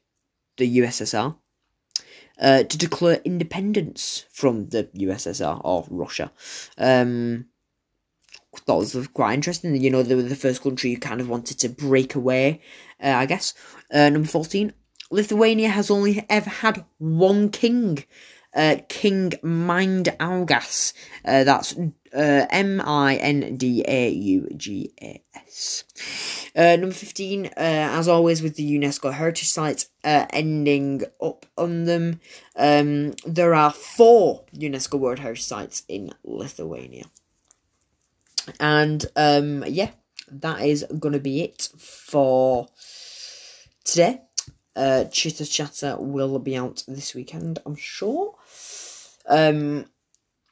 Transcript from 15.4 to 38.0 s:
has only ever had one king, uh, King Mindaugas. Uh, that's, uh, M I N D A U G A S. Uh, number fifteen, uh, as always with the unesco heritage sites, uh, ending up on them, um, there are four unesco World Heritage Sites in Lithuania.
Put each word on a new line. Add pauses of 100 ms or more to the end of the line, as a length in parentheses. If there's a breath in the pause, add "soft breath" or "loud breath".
has
only
ever
had (140)
one
king, (500 loud breath)
uh, (120)
King (120)
Mindaugas. (300 loud breath)
Uh,
that's, (380)
uh,
M
I
N
D
A
U
G
A (100)
S. (680 loud breath)
Uh,
number
fifteen,
uh,
as
always
with
the
unesco
heritage
sites, (160)
uh,
ending (180)
up (120)
on
them, (380 loud breath)
um, (120)
there
are
four (100)
unesco
World
Heritage
Sites
in (140)
Lithuania. (1500)